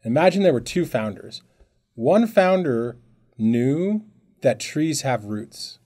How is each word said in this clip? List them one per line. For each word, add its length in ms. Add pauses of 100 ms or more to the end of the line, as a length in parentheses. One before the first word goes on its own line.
Imagine 400
there 100
were 60
two 260
founders. 580 (500)
One 340
founder 720 (400)
knew 680 (360)
that 180
trees 440
have 220
roots 600